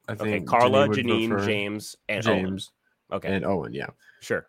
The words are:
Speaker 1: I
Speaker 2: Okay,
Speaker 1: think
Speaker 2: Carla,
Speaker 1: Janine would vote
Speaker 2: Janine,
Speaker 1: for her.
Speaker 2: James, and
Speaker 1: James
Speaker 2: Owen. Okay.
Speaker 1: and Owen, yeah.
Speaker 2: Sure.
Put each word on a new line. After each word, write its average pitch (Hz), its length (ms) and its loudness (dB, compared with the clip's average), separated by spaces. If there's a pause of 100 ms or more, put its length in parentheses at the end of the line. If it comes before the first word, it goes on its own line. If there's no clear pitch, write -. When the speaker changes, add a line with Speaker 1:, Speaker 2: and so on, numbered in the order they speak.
Speaker 1:
I 113 40 -6
Speaker 2:
Okay, 104 180 -6
Speaker 1:
think 87 180 -2
Speaker 2:
Carla, 127 380 6
Speaker 1:
Janine - 20 0
would 107 80 2
vote 131 80 -2
Speaker 2:
Janine, 113 240 2
Speaker 1:
for 104 100 0
her. 101 60 0
Speaker 2:
James, 104 500 -4 (140)
and 104 140 -2
Speaker 1:
James 95 480 -2 (400)
Speaker 2:
Owen. 98 60 -4
Okay. 95 180 -2
Speaker 1:
and 92 100 -2
Owen, 90 280 -2
yeah. - 140 -8 (340)
Speaker 2:
Sure. - 280 -4